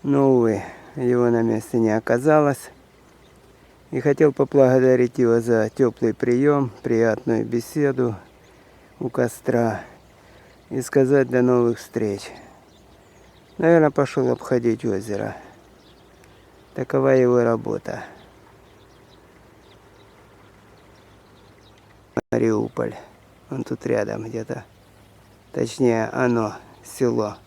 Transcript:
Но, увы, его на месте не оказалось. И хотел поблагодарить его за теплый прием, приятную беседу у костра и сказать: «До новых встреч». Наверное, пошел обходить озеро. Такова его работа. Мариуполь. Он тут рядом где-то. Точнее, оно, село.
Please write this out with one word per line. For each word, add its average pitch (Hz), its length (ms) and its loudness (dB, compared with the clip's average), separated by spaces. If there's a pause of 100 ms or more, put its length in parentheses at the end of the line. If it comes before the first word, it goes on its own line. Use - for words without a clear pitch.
Но, 139 260 2
увы, 113 320 2 (340)
его 123 360 2
на 117 100 2
месте 113 380 -2
не 113 100 2
оказалось. 135 800 0 (1200)
И 135 100 -6
хотел 143 320 2
поблагодарить 127 880 2
его 117 240 2
за 113 340 0
теплый 117 380 0
прием, 135 560 0 (140)
приятную 113 600 0
беседу 120 720 -4 (840)
у 123 120 -6
костра 117 760 -2 (840)
и 131 120 -6
сказать: 135 480 2
«До 123 120 2
новых 120 380 2
встреч». - 520 -8 (1300)
Наверное, 165 340 4
пошел 135 380 -2
обходить 120 560 -2
озеро. 107 500 -6 (1400)
Такова 135 340 -2
его 123 340 4
работа. 110 640 -4 (4000)
Мариуполь. 113 640 -2 (540)
Он 131 160 -8
тут - 200 -10
рядом 110 380 -4
где-то. 113 400 -10 (880)
Точнее, 117 560 0
оно, 117 480 -2 (260)
село. 117 540 -4 (120)